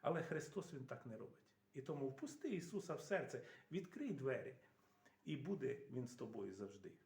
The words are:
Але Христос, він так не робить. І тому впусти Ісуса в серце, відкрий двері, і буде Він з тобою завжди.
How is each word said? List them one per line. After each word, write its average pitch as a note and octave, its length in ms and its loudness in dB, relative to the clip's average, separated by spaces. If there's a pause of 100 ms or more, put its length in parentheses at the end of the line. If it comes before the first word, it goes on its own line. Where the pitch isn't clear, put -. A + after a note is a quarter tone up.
Але D#3+ 220 4
Христос, - 500 -2
він B2+ 120 -4
так - 200 -6
не A2+ 120 -6
робить. - 280 -12 (280)
І C3+ 80 -4
тому C#3 280 2
впусти C4+ 400 -2
Ісуса F3 460 2
в - 60 -2
серце, D3+ 400 4 (300)
відкрий G3+ 420 0
двері, B2+ 420 2 (680)
і D#3 120 2
буде C3+ 400 2 (140)
Він B2 160 0
з - 80 -8
тобою G2 400 -2
завжди. G2 360 -6 (140)